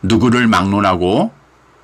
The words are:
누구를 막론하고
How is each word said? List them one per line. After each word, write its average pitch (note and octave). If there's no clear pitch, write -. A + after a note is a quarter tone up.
누구를 A2+
막론하고 G2